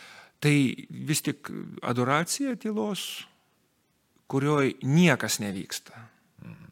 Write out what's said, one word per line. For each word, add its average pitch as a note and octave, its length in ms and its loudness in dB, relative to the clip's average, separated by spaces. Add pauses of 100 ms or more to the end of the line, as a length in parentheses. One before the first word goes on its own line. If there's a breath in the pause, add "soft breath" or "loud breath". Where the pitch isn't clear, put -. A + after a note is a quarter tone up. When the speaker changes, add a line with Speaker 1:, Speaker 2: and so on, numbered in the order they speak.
(400 loud breath)
Speaker 1:
Tai D3 500 2
vis C3 320 -4
tik - 280 -6 (320)
adoracija D3 760 0
tylos, G#3+ 680 -6 (1040)
kurioj C#3 540 2
niekas C3+ 580 4
nevyksta, G2+ 520 -8 (500)
Speaker 2:
Mhm. - 300 -18